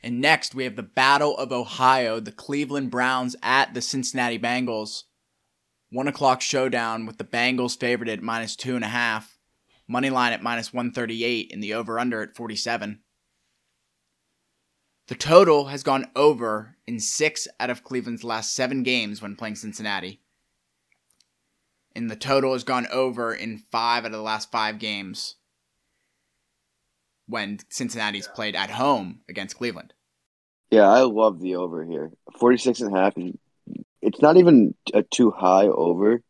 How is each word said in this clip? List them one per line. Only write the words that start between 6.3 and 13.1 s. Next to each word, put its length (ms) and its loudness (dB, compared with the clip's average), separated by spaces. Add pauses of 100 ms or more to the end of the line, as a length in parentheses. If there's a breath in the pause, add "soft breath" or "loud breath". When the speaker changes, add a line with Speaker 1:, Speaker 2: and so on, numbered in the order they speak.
Speaker 1:
showdown 640 -2
with 120 -16
the 60 -10
Bengals 540 -2
favored 300 -2
at 120 -6
minus 360 -6
two 180 -6
and 100 -4
a 40 -4
half, 500 -4 (480)
money 240 -2
line 240 2
at 80 -8
minus 320 -6
one 160 -4
thirty-eight, 600 -6
and 100 -10
the 100 -6
over-under 480 -4
at 140 -12
forty-seven. 680 -8 (2000)